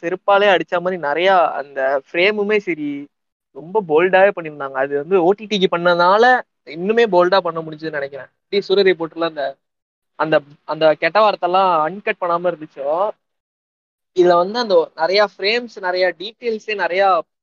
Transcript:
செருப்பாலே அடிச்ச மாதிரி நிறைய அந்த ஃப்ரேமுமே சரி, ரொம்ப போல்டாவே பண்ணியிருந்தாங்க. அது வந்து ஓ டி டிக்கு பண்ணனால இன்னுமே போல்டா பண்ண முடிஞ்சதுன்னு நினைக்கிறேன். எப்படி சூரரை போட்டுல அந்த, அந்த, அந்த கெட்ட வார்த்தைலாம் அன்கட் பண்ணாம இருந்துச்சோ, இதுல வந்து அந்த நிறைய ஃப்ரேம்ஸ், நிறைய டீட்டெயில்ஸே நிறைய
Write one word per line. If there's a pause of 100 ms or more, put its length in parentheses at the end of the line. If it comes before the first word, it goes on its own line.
செருப்பாலே
அடிச்ச
மாதிரி
நிறைய
அந்த
ஃப்ரேமுமே
சரி, (460)
ரொம்ப
போல்டாவே (100)
பண்ணியிருந்தாங்க.
அது
வந்து
ஓ
டி
டிக்கு
பண்ணனால (240)
இன்னுமே
போல்டா
பண்ண
முடிஞ்சதுன்னு
நினைக்கிறேன். (220)
எப்படி
சூரரை
போட்டுல
அந்த, (580)
அந்த, (240)
அந்த
கெட்ட
வார்த்தைலாம் (180)
அன்கட்
பண்ணாம
இருந்துச்சோ, (1120)
இதுல
வந்து
அந்த
நிறைய
ஃப்ரேம்ஸ்,
நிறைய
டீட்டெயில்ஸே
நிறைய (180)